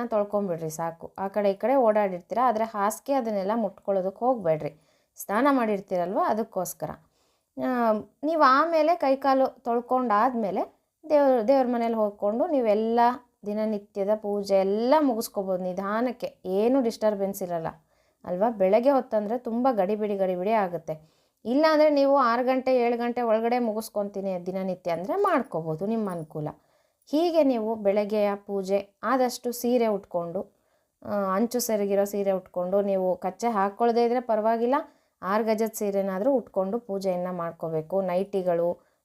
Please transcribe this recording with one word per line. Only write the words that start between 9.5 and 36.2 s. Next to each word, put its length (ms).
ದೇವ್ರ, 320
ದೇವ್ರ 260
ಮನೇಲಿ 280
ಹೋಗ್ಕೊಂಡು 520
ನೀವೆಲ್ಲ 520
ದಿನನಿತ್ಯದ 680
ಪೂಜೆ 400
ಎಲ್ಲ 440
ಮುಗಿಸ್ಕೋಬೋದು 640
ನಿಧಾನಕ್ಕೆ, 840
ಏನೂ 360
ಡಿಸ್ಟರ್ಬೆನ್ಸ್ 640
ಇರಲ್ಲ 240
ಅಲ್ವಾ? 260
ಬೆಳಗ್ಗೆ 400
ಹೊತ್ತಂದ್ರೆ 480
ತುಂಬ 340
ಗಡಿಬಿಡಿ 440
ಗಡಿಬಿಡಿ 360
ಆಗುತ್ತೆ. 600
ಇಲ್ಲಾಂದ್ರೆ 440
ನೀವು 280
ಆರು 260
ಗಂಟೆ 320
ಏಳು 220
ಗಂಟೆ 240
ಒಳಗಡೆ 380
ಮುಗಿಸ್ಕೊಂತೀನಿ 880
ದಿನನಿತ್ಯ 460
ಅಂದ್ರೆ 240
ಮಾಡ್ಕೋಬೋದು 680
ನಿಮ್ಮ 260
ಅನುಕೂಲ. 360
ಹೀಗೆ 380
ನೀವು 320
ಬೆಳಗ್ಗೆಯ 600
ಪೂಜೆ 680
ಆದಷ್ಟು 480
ಸೀರೆ 360
ಉಟ್ಕೊಂಡು, 680
ಆ, 300
ಅಂಚು 240
ಸೆರಗಿರೋ 460
ಸೀರೆ 260
ಉಟ್ಕೊಂಡು, 500
ನೀವು 360
ಕಚ್ಚೆ 320
ಹಾಕ್ಕೊಳ್ದೇ 560
ಇದ್ರೆ 140
ಪರವಾಗಿಲ್ಲ, 560
ಆರು 220
ಗಜದ 300
ಸೀರೆನಾದ್ರೂ 580